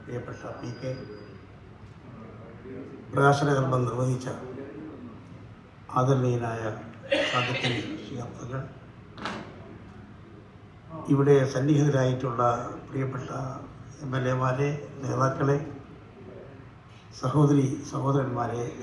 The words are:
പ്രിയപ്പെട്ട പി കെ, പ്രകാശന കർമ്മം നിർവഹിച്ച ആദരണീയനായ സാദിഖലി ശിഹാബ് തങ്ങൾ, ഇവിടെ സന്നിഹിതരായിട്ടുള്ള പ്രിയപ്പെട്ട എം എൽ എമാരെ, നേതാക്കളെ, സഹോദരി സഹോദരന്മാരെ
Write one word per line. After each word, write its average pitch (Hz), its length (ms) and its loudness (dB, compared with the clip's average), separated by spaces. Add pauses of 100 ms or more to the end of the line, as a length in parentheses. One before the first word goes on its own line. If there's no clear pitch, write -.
പ്രിയപ്പെട്ട 120 380 -8 (200)
പി 120 80 -6 (100)
കെ, 131 120 -4 (2250)
പ്രകാശന 143 460 6
കർമ്മം 127 300 4
നിർവഹിച്ച 127 400 0 (1700)
ആദരണീയനായ 123 640 4 (680)
സാദിഖലി - 520 2 (240)
ശിഹാബ് - 340 -8
തങ്ങൾ, 131 220 -6 (2500)
ഇവിടെ 139 220 8 (180)
സന്നിഹിതരായിട്ടുള്ള 131 880 4 (480)
പ്രിയപ്പെട്ട 131 400 -4 (760)
എം 131 140 -6
എൽ 127 160 0
എമാരെ, 131 360 2 (340)
നേതാക്കളെ, 131 540 4 (1600)
സഹോദരി 139 440 6 (260)
സഹോദരന്മാരെ 120 720 0 (200)